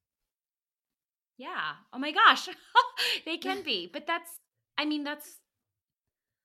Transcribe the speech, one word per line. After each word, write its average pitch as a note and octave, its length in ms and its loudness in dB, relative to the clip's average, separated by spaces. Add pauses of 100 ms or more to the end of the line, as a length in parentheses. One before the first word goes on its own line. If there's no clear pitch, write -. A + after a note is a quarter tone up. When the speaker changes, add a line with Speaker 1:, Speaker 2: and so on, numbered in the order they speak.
(1400)
Speaker 1:
Yeah. B3 360 -6 (180)
Oh - 80 -10
my D4 120 -4
gosh. F#4 420 6
<laughs> - 40 -16 (680)
They E4 120 -4
can F#4 260 -4
Speaker 2:
<laughs> - 20 -14
Speaker 1:
be. G3 260 -4
But D4+ 160 -10
that's, E4+ 220 -4 (480)
I D4 80 0
mean, D4+ 180 -2
that's, D4 360 -10 (1040)